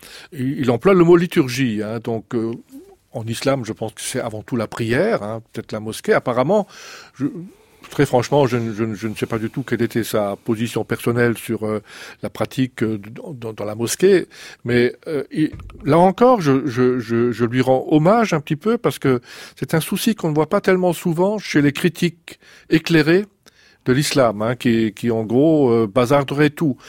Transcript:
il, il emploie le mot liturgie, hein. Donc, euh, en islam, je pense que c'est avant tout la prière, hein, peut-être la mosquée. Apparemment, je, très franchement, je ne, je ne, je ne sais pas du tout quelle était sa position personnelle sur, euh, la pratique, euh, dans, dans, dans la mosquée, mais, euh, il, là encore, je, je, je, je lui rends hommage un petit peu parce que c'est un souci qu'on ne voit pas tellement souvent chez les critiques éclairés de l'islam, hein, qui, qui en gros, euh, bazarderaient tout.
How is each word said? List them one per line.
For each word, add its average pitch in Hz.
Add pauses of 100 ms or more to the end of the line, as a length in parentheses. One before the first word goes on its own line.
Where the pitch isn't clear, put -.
(340)
il, 139
il 127
emploie 147
le 175
mot 170
liturgie, 131
hein. 110
Donc, 113
euh, 113 (600)
en 117
islam, 131
je 107
pense 110
que -
c'est -
avant 107
tout -
la 107
prière, 131
hein, 113 (100)
peut-être -
la 110
mosquée. 110
Apparemment, 147 (480)
je, 131 (640)
très 143
franchement, 135
je 120
ne, 113
je 104
ne, 110
je 110
ne 107
sais -
pas 113
du 110
tout 143
quelle 117
était 113
sa 101
position 113
personnelle 120
sur, 107
euh, 107 (400)
la 104
pratique, -
euh, 110
dans, 110
dans, 113
dans 104
la 107
mosquée, 175 (400)
mais, 120 (120)
euh, 147
il, 156 (340)
là 151
encore, 202
je, 135
je, 127
je, 117
je 113
lui 123
rends 127
hommage 185
un 160
petit 151
peu 226
parce -
que 127 (380)
c'est -
un 160
souci 214
qu'on 170
ne 151
voit 151
pas 202
tellement 180
souvent 180
chez 160
les 143
critiques - (320)
éclairés 165 (600)
de 127
l'islam, 127
hein, 120
qui, 113
qui 117
en 113
gros, 139
euh, 117
bazarderaient 139
tout. 143 (120)